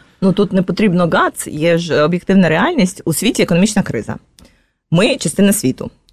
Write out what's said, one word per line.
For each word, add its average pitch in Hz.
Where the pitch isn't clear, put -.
Ну, 185
тут -
не 190
потрібно 180
гац, 302
є 165
ж 160
об'єктивна 175
реальність. 208
У 160
світі 220
економічна 180
криза. -
Ми 180
частина 196
світу. -